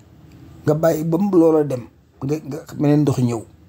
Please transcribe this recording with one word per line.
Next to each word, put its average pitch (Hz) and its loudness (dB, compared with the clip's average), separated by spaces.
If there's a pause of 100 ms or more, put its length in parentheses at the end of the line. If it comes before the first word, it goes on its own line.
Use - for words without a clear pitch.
(640)
Nga 151 2
bàyyi 156 -2
ba 165 -2
mu 196 0
loola 160 4
dem, 127 -6 (400)
nga, 139 -4 (100)
nga 147 -10 (220)
meneen 147 2
ndox 139 0
ñëw. 120 -2 (280)